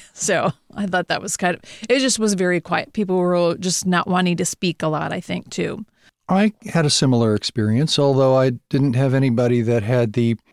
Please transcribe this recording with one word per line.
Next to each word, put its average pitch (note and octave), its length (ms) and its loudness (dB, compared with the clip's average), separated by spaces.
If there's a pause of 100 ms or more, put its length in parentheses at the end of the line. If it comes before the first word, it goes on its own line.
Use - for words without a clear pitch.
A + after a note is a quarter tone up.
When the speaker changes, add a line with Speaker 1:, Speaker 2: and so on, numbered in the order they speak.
Speaker 1:
<laughs> - 40 -20 (100)
So E3+ 380 -2 (240)
I G3+ 100 -6
thought F3+ 220 -2
that - 120 -4
was - 160 -8
kind F3+ 200 -2
of, - 60 -20 (260)
it B3 100 4
just C4 220 0
was G#3+ 140 0
very F3+ 260 0
quiet. F3 320 -6
People F#3 240 -2
were F3 400 2
just F3+ 300 -4
not F3+ 200 0
wanting F3+ 300 0
to F3+ 80 -4
speak - 360 -4
a D#3+ 60 -4
lot, D#3 260 -4
I F3 80 -6
think, F3+ 300 -10
too. F#3 340 -6 (440)
Speaker 2:
I G3+ 240 2 (140)
had E3 200 0
a C#3+ 40 2
similar A#2 440 2
experience, A2 640 0
although C3+ 380 4
I C3 140 4 (200)
didn't C#3 240 2
have C3 200 2
anybody B2 480 2
that A#2 200 0
had A#2+ 300 0
the A#2 240 2 (160)